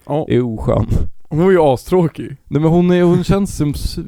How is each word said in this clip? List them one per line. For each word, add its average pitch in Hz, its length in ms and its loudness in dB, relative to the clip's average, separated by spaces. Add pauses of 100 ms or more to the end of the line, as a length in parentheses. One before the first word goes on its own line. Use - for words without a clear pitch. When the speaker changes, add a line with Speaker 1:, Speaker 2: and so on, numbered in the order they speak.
Speaker 1:
Ja. 151 220 -4
Speaker 2:
är 120 140 2
oskön. 113 440 -2 (420)
Speaker 1:
Hon 147 160 -4
var 190 60 4
ju 190 100 4
astråkig. 143 840 -2
Speaker 2:
Nej, 143 180 -2
men 160 80 4
hon 175 200 4
är, 180 120 2
hon 175 220 2
känns 196 320 0
som 147 140 -2
s-, - 360 -6